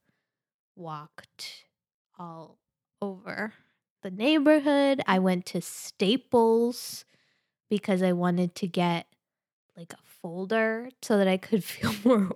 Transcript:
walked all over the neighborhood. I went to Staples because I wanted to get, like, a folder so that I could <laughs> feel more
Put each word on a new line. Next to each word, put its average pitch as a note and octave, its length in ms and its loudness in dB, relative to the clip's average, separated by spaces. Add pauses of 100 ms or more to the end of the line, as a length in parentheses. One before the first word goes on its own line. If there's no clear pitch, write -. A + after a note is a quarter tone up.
(760)
walked - 880 -16 (520)
all E3 420 -16 (420)
over G3 520 -8 (500)
the F#3+ 80 -10
neighborhood. C#4 920 2
I F#3+ 140 2
went F#3 280 0
to - 140 -4
Staples A#3 1400 0 (640)
because G3+ 320 0
I F#3 120 2
wanted F3 420 0
to G3+ 120 -6
get, E3+ 400 -2 (680)
like, E3+ 160 -18
a - 60 -18 (240)
folder A3 680 -4 (120)
so A3 160 2
that G3 100 4
I F#3 100 4
could F#3 260 0
<laughs> - 100 -12
feel A3+ 200 -4 (120)
more G#3+ 300 4